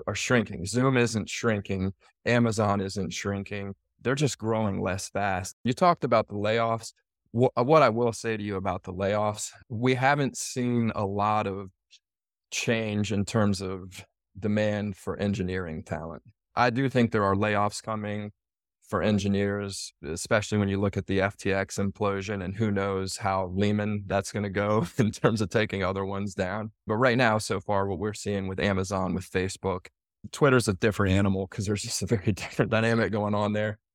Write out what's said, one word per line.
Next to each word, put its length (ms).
are 80
shrinking. 520
Zoom 320
isn't 320
shrinking. 640
Amazon 560
isn't 280
shrinking. 640
They're 120
just 220
growing 460
less 260
fast. 560
You 80
talked 320
about 240
the 60
layoffs. 580
Wh-, 240
what 240
I 80
will 240
say 240
to 60
you 140
about 260
the 100
layoffs, 580
we 240
haven't 420
seen 580
a 120
lot 400
of 240
change 600
in 120
terms 380
of 420
demand 560
for 220
engineering 680
talent. 400
I 140
do 220
think 220
there 120
are 100
layoffs 480
coming 500
for 220
engineers, 880
especially 560
when 100
you 120
look 160
at 100
the 140
F 160
T 160
X 260
implosion, 640
and 120
who 160
knows 460
how 360
Lehman 540
that's 240
gonna 180
go 420
<laughs> 60
in 140
terms 280
of 80
taking 360
other 200
ones 300
down. 380
But 80
right 200
now, 220
so 220
far, 260
what 140
we're 140
seeing 340
with 100
Amazon, 560
with 160
Facebook, 560
Twitter's 340
a 60
different 420
animal 320
'cause 200
there's 160
just 200
a 40
very 260
<laughs> 0
different 400
dynamic 400
going 200
on 200
there. 260